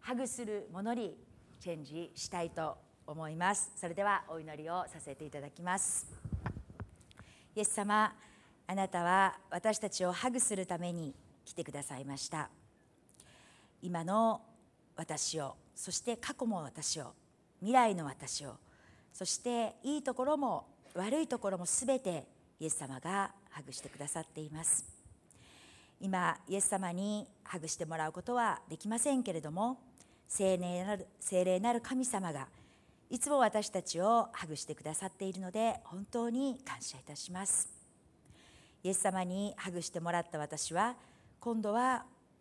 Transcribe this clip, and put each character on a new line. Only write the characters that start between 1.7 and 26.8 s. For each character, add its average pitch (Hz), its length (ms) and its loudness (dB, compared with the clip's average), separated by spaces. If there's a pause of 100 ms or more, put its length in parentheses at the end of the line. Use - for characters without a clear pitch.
ェ 160 80 -4
ン 147 60 -8
ジ 151 300 -8
し - 140 -8
た 180 140 -2
い 170 80 -2
と 160 280 -4 (280)
思 156 220 -6
い 156 80 -6
ま 185 180 4
す。 - 220 -2
そ 185 100 -6
れ 170 80 -4
で 196 100 0
は 202 240 4
お 160 120 -6
祈 151 220 -10
り 160 80 -8
を 175 180 -2
さ 160 120 -14
せ 139 140 -10
て 156 120 -12
い 139 40 -10
た 147 100 -8
だ 143 100 -10
き 170 120 -16
ま 180 160 0
す。 - 280 -2 (1500)
イ 214 60 -2
エ 208 40 2
ス 202 100 -6
様、 208 400 2 (520)
あ 190 80 -4
な 190 140 2
た 175 140 0
は 185 360 6 (120)
私 208 280 0
た 202 120 -2
ち - 140 -2
を 180 80 2
ハ 247 180 0
グ 240 100 0
す - 160 2
る 185 100 -2
た 175 120 -2
め 175 140 -2
に 160 220 -6 (300)
来 - 80 -16
て 170 100 -6
く - 100 -8
だ 143 100 -6
さ 135 160 -8
い 135 60 -8
ま 139 120 -6
し - 120 -6
た。 151 200 -4 (1300)
今 175 220 -2
の 214 360 4 (560)
私 - 440 -2
を、 139 160 -4 (180)
そ - 160 -10
し - 100 -2
て 233 160 -2
過 233 160 -6
去 247 140 -4
も 196 160 0
私 147 380 -4
を、 - 120 -10 (460)
未 208 160 0
来 226 200 8
の 160 120 0
私 139 400 -6
を、 127 100 -10 (560)
そ - 140 -6
し - 100 0
て 240 460 0
い 294 160 0
い 262 40 -6
と 254 120 0
こ 254 100 0
ろ 302 140 4
も 226 280 0 (280)
悪 220 260 2
い 311 80 2
と 240 100 0
こ 196 120 0
ろ 185 80 0
も 175 80 -4
す - 180 0
べ 262 140 4
て 175 280 -2 (320)
イ 160 80 -4
エ 156 40 0
ス - 80 -2
様 131 200 -6
が 196 360 -2 (160)
ハ 156 100 -14
グ 131 120 -14
し - 80 -8
て 139 100 -10
く - 80 -20
だ 143 100 -6
さ 165 120 -2
っ 160 60 -6
て - 140 -10
い 151 100 -8
ま 156 140 -6
す。 - 200 4 (1160)
今、 180 380 2 (100)
イ 190 80 2
エ 202 40 4
ス - 80 4
様 190 240 0